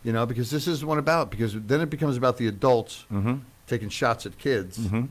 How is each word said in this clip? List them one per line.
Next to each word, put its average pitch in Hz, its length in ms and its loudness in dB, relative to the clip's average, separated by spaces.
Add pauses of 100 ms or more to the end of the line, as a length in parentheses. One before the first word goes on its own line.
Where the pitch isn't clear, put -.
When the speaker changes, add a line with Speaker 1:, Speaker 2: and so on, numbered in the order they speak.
Speaker 1:
You 117 120 -2
know, 113 100 2
because 117 260 -2
this 147 160 -2
is 156 180 -2
what 151 140 0
about, 151 320 2
because 107 240 -2
then 110 280 0
it 156 80 -2
becomes 147 260 0
about 123 220 2
the 117 80 0
adults 113 640 2
Speaker 2:
Mm-hmm. 104 220 2 (320)
Speaker 1:
taking 107 240 -4
shots 117 340 0
at - 140 -12
kids, 104 400 -2
Speaker 2:
Mm-hmm. 110 320 0